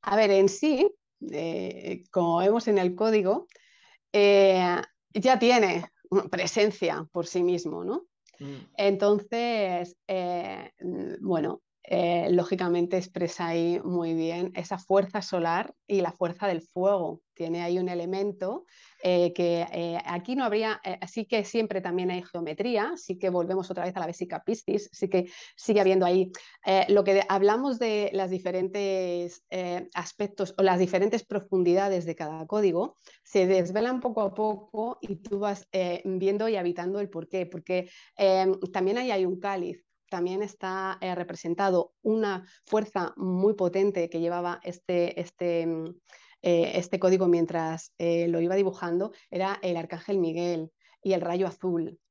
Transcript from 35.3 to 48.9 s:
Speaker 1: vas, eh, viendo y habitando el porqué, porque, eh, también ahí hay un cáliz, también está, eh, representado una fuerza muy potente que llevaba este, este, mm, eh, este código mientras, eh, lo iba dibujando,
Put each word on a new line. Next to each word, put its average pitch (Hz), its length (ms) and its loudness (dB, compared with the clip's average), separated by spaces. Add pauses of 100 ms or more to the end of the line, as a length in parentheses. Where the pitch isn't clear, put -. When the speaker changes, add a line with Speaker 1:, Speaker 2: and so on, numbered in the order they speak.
Speaker 1:
vas, 202 320 -4
eh, 175 320 -2
viendo 196 440 0
y 220 80 0
habitando 180 440 -2
el 196 80 -6
porqué, 170 380 -6
porque, 180 420 -4 (300)
eh, 190 280 4 (260)
también 190 260 0
ahí 254 120 -2
hay 196 140 0
un 180 160 -2
cáliz, 190 420 -6 (280)
también 180 320 -4
está, 190 580 -6
eh, 185 140 -4
representado 175 880 0
una 214 420 0 (220)
fuerza 208 500 -2
muy 190 380 2
potente 190 560 0
que 165 100 -6
llevaba 175 440 -2
este, 175 560 -2
este, 170 480 -4
mm, 165 260 -6 (480)
eh, 170 320 2
este 180 240 -2
código 185 300 4
mientras, 165 680 0
eh, 170 300 0
lo 165 140 0
iba 175 160 0
dibujando, 185 560 -2 (180)